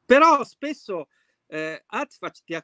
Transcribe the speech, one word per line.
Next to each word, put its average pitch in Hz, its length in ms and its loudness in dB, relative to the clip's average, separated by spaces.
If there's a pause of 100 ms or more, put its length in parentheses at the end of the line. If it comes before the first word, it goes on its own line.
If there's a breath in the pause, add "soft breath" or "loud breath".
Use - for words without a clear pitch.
però 285 400 4
spesso... 202 640 -12 (380)
Eh, 156 400 -12
ah, 269 180 -8
ti - 140 -20
faccio, - 260 -14
ti, 165 200 -10